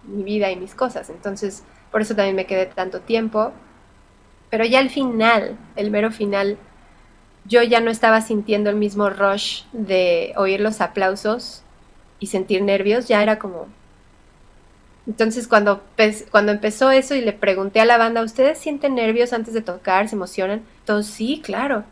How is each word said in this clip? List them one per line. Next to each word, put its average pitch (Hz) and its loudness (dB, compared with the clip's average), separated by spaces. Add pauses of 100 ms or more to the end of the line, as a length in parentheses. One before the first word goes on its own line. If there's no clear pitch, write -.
mi 202 -8
vida 202 -2
y 180 -6
mis 185 -14
cosas. 247 -4
Entonces, 196 -8 (260)
por 214 -2
eso 214 -4
también 196 0
me 190 -4
quedé 190 -2
tanto 185 -8
tiempo. 220 -2 (1000)
Pero 226 0
ya 247 4
al 262 0
final, 226 0 (200)
el 208 -4
mero 208 0
final, 202 -2 (840)
yo 233 4
ya 226 4
no 226 0
estaba 220 4
sintiendo 208 0
el 208 -2
mismo 208 0
rush 196 -2
de 185 0
oír 196 0
los 214 -2
aplausos 202 -2 (580)
y 196 -10
sentir 190 -2
nervios, 202 0
ya 208 -2
era 214 0
como... 180 -12 (1400)
Entonces, 226 -4
cuando 208 2 (140)
pes-, 214 2
cuando 208 4
empezó 214 0
eso 269 2
y 262 0
le 208 0
pregunté 196 0
a 220 6
la 233 6
banda, 226 2
"¿Ustedes 262 0
sienten 285 -4
nervios 240 0
antes 226 -6
de 220 -2
tocar? 190 0
¿Se 220 -8
emocionan?". 196 -4 (220)
Todos, 208 0
"Sí, 262 -6
claro". 220 -4